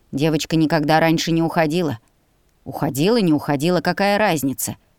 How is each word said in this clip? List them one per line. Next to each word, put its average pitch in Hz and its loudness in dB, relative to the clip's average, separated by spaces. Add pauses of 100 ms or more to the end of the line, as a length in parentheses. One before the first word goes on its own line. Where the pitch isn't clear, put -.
(120)
Девочка 156 0
никогда 156 2
раньше 165 2
не 165 2
уходила". 160 -2 (640)
"Уходила, 151 -2
не 185 2
уходила, 151 0
какая 196 0
разница? 139 -2 (220)